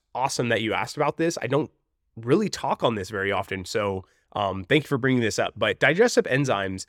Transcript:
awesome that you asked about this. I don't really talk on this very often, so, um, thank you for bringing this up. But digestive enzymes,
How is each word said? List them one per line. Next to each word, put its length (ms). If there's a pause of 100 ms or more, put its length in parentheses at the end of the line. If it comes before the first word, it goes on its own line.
(140)
awesome 360
that 120
you 120
asked 220
about 220
this. 240
I 60
don't 240 (440)
really 340
talk 340
on 120
this 140
very 220
often, 340
so, 400 (280)
um, 300
thank 200
you 40
for 120
bringing 220
this 180
up. 180
But 220
digestive 460
enzymes, 640